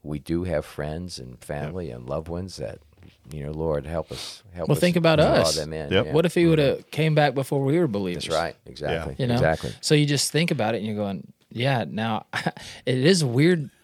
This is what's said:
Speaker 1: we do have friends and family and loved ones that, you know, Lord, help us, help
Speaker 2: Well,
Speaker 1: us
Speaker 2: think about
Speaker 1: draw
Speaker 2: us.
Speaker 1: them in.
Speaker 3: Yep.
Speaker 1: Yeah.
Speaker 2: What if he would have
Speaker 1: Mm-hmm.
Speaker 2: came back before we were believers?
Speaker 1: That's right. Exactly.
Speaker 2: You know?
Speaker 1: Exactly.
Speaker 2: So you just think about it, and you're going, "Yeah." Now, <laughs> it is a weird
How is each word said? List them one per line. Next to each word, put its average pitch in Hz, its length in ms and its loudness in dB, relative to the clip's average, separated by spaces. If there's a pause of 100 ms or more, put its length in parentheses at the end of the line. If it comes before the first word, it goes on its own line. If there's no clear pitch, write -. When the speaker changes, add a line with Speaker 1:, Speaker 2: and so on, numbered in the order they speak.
Speaker 1:
we 73 160 -6
do 85 240 -2
have 78 220 -2
friends 78 520 -8
and 62 240 -16
family 76 480 -6
and 60 180 -12
loved 78 200 -6
ones 90 280 -8
that, 60 220 -10 (540)
you 73 120 -8
know, 76 80 -8
Lord, 78 340 -2
help 80 260 -6
us, - 300 -12 (100)
help 87 160 -4
Speaker 2:
Well, 147 80 4
Speaker 1:
us - 40 -4
Speaker 2:
think 175 160 4
about 160 240 4
Speaker 1:
draw 165 80 6
Speaker 2:
us. 80 280 4
Speaker 1:
them 78 160 -4
in. 78 200 -6
Speaker 3:
Yep. 92 140 4
Speaker 1:
Yeah. 78 60 -4
Speaker 2:
What 165 140 4
if 165 80 -2
he 175 120 4
would 160 120 6
have 139 220 2
Speaker 1:
Mm-hmm. - 100 -20
Speaker 2:
came 156 240 0
back 147 200 4
before 139 300 -2
we 143 140 2
were 175 80 4
believers? 95 380 -2
Speaker 1:
That's 80 120 0
right. 82 200 0 (100)
Exactly. 73 500 -4
Speaker 2:
You 131 120 -2
know? 120 60 2
Speaker 1:
Exactly. 78 460 2
Speaker 2:
So - 140 2
you 151 100 6
just 143 280 0
think 165 180 2
about 117 240 0
it, 104 40 -4
and 104 80 -6
you're 107 100 -4
going, 98 360 -4 (180)
"Yeah." 120 380 -2
Now, 110 440 -4
<laughs> - 520 -8
it 127 140 0
is 165 240 4
a 139 60 0
weird 151 420 2 (140)